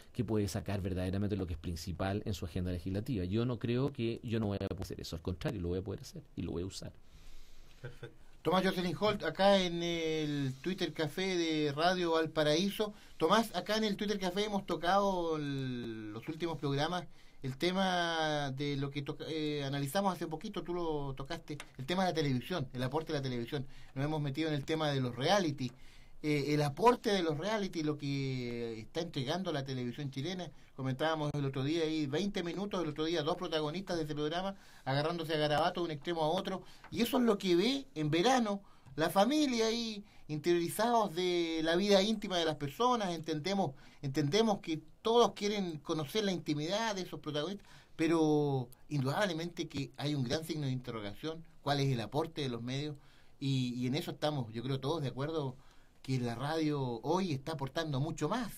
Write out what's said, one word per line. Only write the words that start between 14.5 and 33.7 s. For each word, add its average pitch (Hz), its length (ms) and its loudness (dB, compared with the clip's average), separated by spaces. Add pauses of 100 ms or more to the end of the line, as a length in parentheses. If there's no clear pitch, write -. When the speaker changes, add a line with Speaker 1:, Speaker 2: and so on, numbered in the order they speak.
Speaker 3:
tocado 175 720 2
el, 123 760 -4
los 113 160 -8
últimos 160 280 -4
programas 151 480 0 (380)
el 131 140 -4
tema 170 920 2
de 143 260 -2
lo 139 120 -2
que 143 140 -4
toca, 147 260 -6
eh, 151 340 -2
analizamos 143 500 0
hace 170 140 -4
poquito, 170 360 -6
tú 175 100 -4
lo 151 400 -2
tocaste, 147 440 -8 (200)
el 131 80 -8
tema 180 180 2
de 180 60 4
la 151 60 -2
televisión, 147 580 0
el 123 100 -2
aporte 156 300 -2
de 143 60 0
la 135 40 -4
televisión. 127 420 -2 (300)
Nos 135 80 0
hemos 151 180 0
metido 147 280 0
en 151 60 2
el 139 100 -4
tema 156 260 0
de 139 100 2
los 120 140 -2
reality, 143 560 2 (520)
eh, 147 220 2 (100)
el 147 80 4
aporte 226 480 4
de 196 100 4
los 160 160 0
reality, 190 460 -2
lo 151 120 0
que 127 840 -4
está 113 220 -6
entregando 165 520 -2
la 139 100 -2
televisión 131 460 -4
chilena. 165 400 -6 (260)
Comentábamos 147 600 0
el 143 100 0
otro 135 180 -2
día 160 200 2
ahí, 156 240 0
veinte 185 360 0
minutos, 180 400 -2
el 151 60 -2
otro 156 160 -2
día 165 160 2
dos 160 160 2
protagonistas 170 600 -2